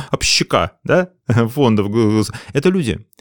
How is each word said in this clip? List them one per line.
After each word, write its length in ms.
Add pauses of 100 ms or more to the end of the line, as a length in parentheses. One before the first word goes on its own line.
<laughs> 100
общака, 600 (140)
да, 240 (180)
фондов, 640
г-, 320
г-, 100 (220)
это 160
люди. 360 (160)